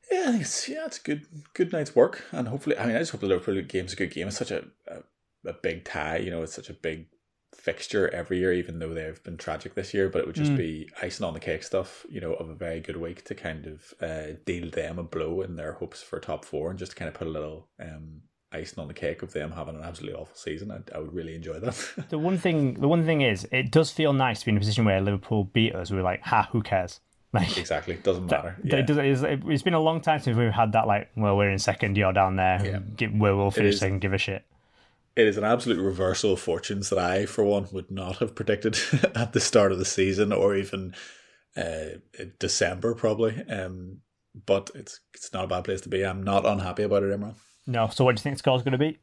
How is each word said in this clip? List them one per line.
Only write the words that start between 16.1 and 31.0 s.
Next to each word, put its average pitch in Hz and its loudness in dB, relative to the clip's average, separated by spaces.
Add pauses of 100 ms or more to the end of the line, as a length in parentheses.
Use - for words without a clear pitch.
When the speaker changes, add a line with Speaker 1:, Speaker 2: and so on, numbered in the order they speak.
Speaker 1:
top - -8
four, 78 -6
and 92 -8
just 92 -10
to - -20
kind 85 -8
of 80 -12
put - -8
a 80 -6
little, 78 -10 (120)
um, 78 -14 (320)
icing 80 -12
on 76 -10
the 73 -14
cake 82 -6
of 95 -14
them 78 -6
having 80 -10
an 78 -14
absolutely 82 -12
awful - -16
season. 85 -8
I, 101 -10 (160)
I 80 -8
would 78 -10
really 80 -8
enjoy 82 -10
that. - -6
<laughs> - -10
Speaker 2:
The 156 -4
one 175 0
thing, 156 2
the - 0
one 165 4
thing 160 2
is, 107 2
it 127 0
does 156 6
feel 147 2
nice 131 2
to - -4
be 120 2
in 104 6
a - 4
position 110 2
where 98 6
Liverpool 101 2
beat 113 2
us. 90 -6
We're 95 0
like, 92 0
"Ha, 107 2
who 113 2
cares?" 92 -2
<laughs> - -18
Like, 95 2
Speaker 1:
Exactly, 85 -4
doesn't 90 0
Speaker 2:
that, 78 0
Speaker 1:
matter. 87 -10
Speaker 2:
that 135 2
Speaker 1:
Yeah. 135 4
Speaker 2:
doesn't, 147 2
it's, 135 4 (260)
it's 147 2
been 175 2
a 160 4
long 160 2
time 160 2
since 117 0
we've 117 4
had 110 4
that, 113 4
like, 104 2